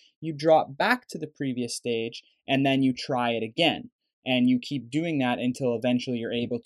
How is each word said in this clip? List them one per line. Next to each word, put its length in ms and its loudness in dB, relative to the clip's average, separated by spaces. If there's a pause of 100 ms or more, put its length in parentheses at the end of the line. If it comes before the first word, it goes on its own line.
(200)
you 140 -8
drop 440 4
back 320 0
to 100 -12
the 80 -8
previous 480 -4
stage 480 -4 (240)
and 180 2
then 180 4
you 80 4
try 400 -2
it 120 -2
again. 480 0 (340)
And 240 4
you 100 4
keep 300 -8
doing 300 -2
that 200 0
until 360 -2
eventually 420 0
you're 160 -4
able 320 -4